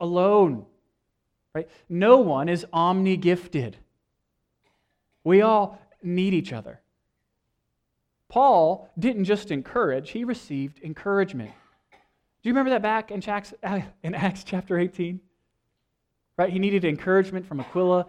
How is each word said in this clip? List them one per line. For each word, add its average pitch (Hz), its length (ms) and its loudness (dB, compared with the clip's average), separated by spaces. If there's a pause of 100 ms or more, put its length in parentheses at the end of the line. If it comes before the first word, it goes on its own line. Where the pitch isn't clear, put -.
alone, 175 640 2 (880)
right? 160 160 -10 (180)
No 196 300 6
one 160 320 0
is 170 240 -2
omni-gifted. 175 1040 0 (1500)
We 190 200 6
all 214 360 2 (220)
need 185 320 -2
each 156 200 -2
other. 107 280 -14 (1500)
Paul 190 680 2
didn't 208 280 -2
just 208 260 -2
encourage, 143 580 -4
he 226 140 -8
received 143 600 -8
encouragement. 175 680 -4 (400)
Do - 580 -12
you - 20 0
remember 262 200 0
that 233 100 0
back 214 300 -4
in 202 180 -6
Acts, 202 240 -8 (480)
in 170 140 -8
Acts 190 280 -4
chapter 180 360 -4
eighteen? 180 400 -4 (1160)
Right? 185 140 0
He 185 80 -2
needed 196 240 0
encouragement 185 600 0
from 139 160 -10
Aquila 180 480 0